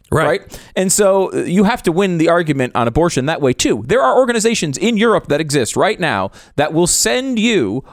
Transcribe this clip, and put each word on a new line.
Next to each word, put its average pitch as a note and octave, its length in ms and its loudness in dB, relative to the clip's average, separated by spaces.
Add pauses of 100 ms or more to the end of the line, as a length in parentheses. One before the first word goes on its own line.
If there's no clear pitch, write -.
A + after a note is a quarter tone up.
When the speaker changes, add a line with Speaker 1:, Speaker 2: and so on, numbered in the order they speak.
(100)
Speaker 1:
Right. C#3 300 0
Speaker 2:
Right? - 200 -20 (140)
And F#3 160 -2
so, G3 440 2
uh, C3+ 100 -2
you F#3+ 200 2
have A#3 180 0
to E3+ 100 0
win F#3 240 0
the E3 140 2
argument D3+ 440 0
on A#2 140 0
abortion C#3+ 380 0
that D#3 160 -4
way, B2+ 100 2
too. B2+ 340 -2
There G#3+ 140 2
are C4 180 2
organizations A3+ 600 0
in A3+ 180 0
Europe G#3+ 320 2
that C#3+ 120 0
exist C#3+ 360 -2
right F#3 240 0
now G2+ 300 -2 (260)
that D3 160 0
will E3+ 140 2
send B3 520 -2
you D3 540 0